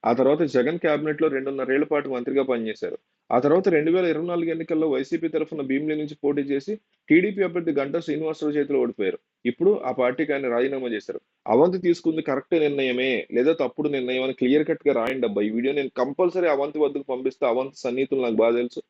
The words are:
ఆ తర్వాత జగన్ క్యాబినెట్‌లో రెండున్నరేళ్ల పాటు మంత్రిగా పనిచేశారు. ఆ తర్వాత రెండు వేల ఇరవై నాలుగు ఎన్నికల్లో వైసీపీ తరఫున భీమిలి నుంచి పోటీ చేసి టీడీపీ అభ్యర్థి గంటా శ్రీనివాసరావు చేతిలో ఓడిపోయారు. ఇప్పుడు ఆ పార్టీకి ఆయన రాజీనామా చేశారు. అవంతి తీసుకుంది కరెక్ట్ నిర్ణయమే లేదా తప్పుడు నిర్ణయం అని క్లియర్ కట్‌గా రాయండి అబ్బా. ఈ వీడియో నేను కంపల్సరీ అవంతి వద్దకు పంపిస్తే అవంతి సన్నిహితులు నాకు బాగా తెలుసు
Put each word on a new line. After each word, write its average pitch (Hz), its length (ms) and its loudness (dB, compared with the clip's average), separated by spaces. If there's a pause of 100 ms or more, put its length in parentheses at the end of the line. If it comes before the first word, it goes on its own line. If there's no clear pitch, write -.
ఆ 113 100 2
తర్వాత 135 340 2
జగన్ 135 320 0
క్యాబినెట్‌లో 151 480 0
రెండున్నరేళ్ల 135 580 0
పాటు 143 240 -2
మంత్రిగా 135 340 0
పనిచేశారు. 113 540 -4 (320)
ఆ 120 100 2
తర్వాత 156 300 4
రెండు 160 220 2
వేల 185 140 2
ఇరవై 165 220 -2
నాలుగు 170 220 -2
ఎన్నికల్లో 160 380 -2
వైసీపీ 151 420 -2
తరఫున 156 320 -4
భీమిలి 143 340 -2
నుంచి 151 200 -6
పోటీ 143 280 0
చేసి 139 300 -4 (360)
టీడీపీ 185 340 4
అభ్యర్థి 170 300 -2
గంటా 139 260 0
శ్రీనివాసరావు 156 560 -2
చేతిలో 143 240 0
ఓడిపోయారు. 110 400 0 (260)
ఇప్పుడు 165 260 4 (100)
ఆ 127 100 -4
పార్టీకి 127 420 0
ఆయన 139 160 -2
రాజీనామా 127 400 0
చేశారు. 107 300 -6 (260)
అవంతి 156 340 4
తీసుకుంది 165 440 0
కరెక్ట్ 139 320 -2
నిర్ణయమే 135 560 0 (200)
లేదా 127 220 4
తప్పుడు 147 360 -2
నిర్ణయం 127 340 -2
అని 131 120 -4
క్లియర్ 143 300 2
కట్‌గా 151 280 0
రాయండి 120 340 0
అబ్బా. 104 160 0
ఈ 107 80 0
వీడియో 120 220 -2
నేను 139 220 -4
కంపల్సరీ 170 540 0
అవంతి 147 300 -2
వద్దకు 143 280 0
పంపిస్తే 131 380 -4
అవంతి 131 340 -2
సన్నిహితులు 135 440 -2
నాకు 113 160 -2
బాగా 117 160 4
తెలుసు 123 340 -4